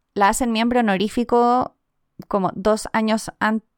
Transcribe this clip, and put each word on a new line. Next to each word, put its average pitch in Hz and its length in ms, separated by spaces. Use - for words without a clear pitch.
la 196 140
hacen 240 220
miembro 233 280
honorífico 240 960
como 196 280
dos 214 380
años 220 460
an-, 220 220